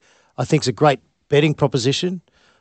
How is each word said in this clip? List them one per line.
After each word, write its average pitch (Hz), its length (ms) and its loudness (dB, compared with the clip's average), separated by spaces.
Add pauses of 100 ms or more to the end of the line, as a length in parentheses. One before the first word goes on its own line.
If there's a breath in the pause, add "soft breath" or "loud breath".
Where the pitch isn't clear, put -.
(400)
I 143 60 -4
think, - 180 0
is - 40 -4
a 127 40 0
great 143 300 2 (280)
betting 147 240 2
proposition 143 680 -2 (400)